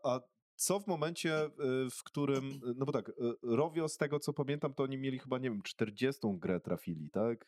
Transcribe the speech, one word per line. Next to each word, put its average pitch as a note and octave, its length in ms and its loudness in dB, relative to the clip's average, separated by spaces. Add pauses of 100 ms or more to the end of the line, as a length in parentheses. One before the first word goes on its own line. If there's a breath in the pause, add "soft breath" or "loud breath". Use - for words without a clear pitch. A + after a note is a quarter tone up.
a B2+ 160 2 (360)
co G3 240 0
w G3+ 80 -12
momencie, E3 480 0 (100)
e, D3 40 -4 (420)
w - 120 -12
którym, C#3 400 0 (320)
no C3 100 -2
bo C#3+ 60 -2
tak, A#2 180 -2
e, - 40 -10 (300)
Rovio, D#3 460 2
z - 80 -8
tego D3 220 2
co C#3+ 140 -2
pamiętam, C#3+ 400 0
to C#3 100 0
oni C3+ 140 0
mieli C3 220 -2
chyba, C3 180 -2
nie B2+ 120 0
wiem, G#2 120 -2
czterdziestą G#2+ 760 0
grę F2+ 200 2
trafili, E2 500 -4
tak? A2+ 380 0